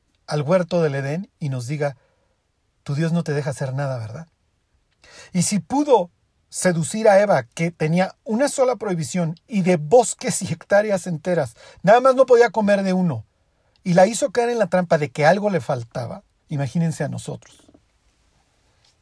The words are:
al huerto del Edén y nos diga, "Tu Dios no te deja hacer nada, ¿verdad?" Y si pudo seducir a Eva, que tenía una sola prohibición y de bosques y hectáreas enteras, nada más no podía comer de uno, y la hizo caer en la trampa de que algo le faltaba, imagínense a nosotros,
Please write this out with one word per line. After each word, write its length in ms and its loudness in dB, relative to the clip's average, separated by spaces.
al 140 -4
huerto 420 0
del 120 0
Edén 440 -6
y 120 -6
nos 160 -6
diga, 320 -6
"Tu 100 -6
Dios 180 -2
no 100 0
te 120 -4
deja 160 -4
hacer 240 -8
nada, 240 -6
¿verdad?" 300 -14
Y 80 2
si 160 0
pudo 520 2
seducir 560 0
a 100 8
Eva, 260 2
que 260 -6
tenía 440 -2
una 220 -2
sola 300 0
prohibición 600 -4
y 140 -2
de 160 2
bosques 640 0
y 100 -6
hectáreas 540 0
enteras, 480 -4
nada 200 6
más 120 6
no 120 4
podía 240 6
comer 320 0
de 100 -2
uno, 320 -2
y 120 0
la 120 8
hizo 260 -2
caer 180 -2
en 80 -2
la 80 0
trampa 320 0
de 120 -4
que 140 -2
algo 240 4
le 140 -2
faltaba, 640 -8
imagínense 540 -4
a 40 -6
nosotros, 640 -14